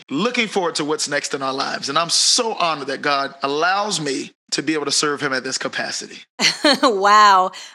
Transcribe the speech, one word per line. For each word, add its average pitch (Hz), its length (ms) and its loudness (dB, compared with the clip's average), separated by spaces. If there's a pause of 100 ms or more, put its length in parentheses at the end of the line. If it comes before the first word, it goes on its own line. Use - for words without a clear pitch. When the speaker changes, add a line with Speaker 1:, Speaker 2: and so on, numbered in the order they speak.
(100)
Speaker 1:
looking 226 380 -2
forward 170 280 -2
to 156 100 -4
what's 151 200 -4
next 143 280 -4
in 139 80 -6
our 135 100 -4
lives. 139 380 -6
And 147 80 0
I'm 165 100 0
so 226 460 0
honored 151 320 -2
that 135 160 -6
God 139 400 -2
allows 175 580 0
me 139 320 -6 (200)
to 147 100 -4
be 143 100 -2
able 147 140 -2
to 139 60 -4
serve 147 280 0
him 135 140 -2
at 127 100 -4
this 131 140 -6
capacity. - 640 -8 (160)
Speaker 2:
<laughs> - 180 0 (260)
Wow. 202 680 6 (220)